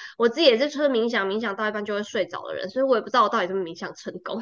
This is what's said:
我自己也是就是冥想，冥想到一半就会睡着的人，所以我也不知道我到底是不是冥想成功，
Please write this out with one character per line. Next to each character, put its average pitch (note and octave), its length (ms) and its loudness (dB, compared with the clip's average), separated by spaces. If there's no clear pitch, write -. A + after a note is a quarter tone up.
我 A#3 100 4
自 A#3 120 0
己 E4 80 6
也 A3+ 100 8
是 C#4 100 2
就 D4 140 -6
是 D4 80 4
冥 A#3 180 2
想， G#3+ 200 0
冥 G3+ 120 -2
想 G#3+ 160 -4
到 G#3+ 120 -2
一 G#3+ 40 -2
半 G#3+ 140 -6
就 G#3 80 -4
会 G#3 80 -2
睡 G#3 240 -4
着 - 220 -10
的 D#2 80 -6
人， C#2+ 120 -6
所 B3+ 140 -2
以 - 40 4
我 C4 100 4
也 G#3+ 60 2
不 G#3 60 -10
知 - 40 -12
道 B3 120 6
我 G#3 60 4
到 A3 120 0
底 F3+ 60 0
是 F#3 60 -6
不 G3 60 -2
是 F#3+ 40 -2
冥 E3+ 140 -10
想 F#3 160 -10
成 - 180 -12
功， A3+ 180 -6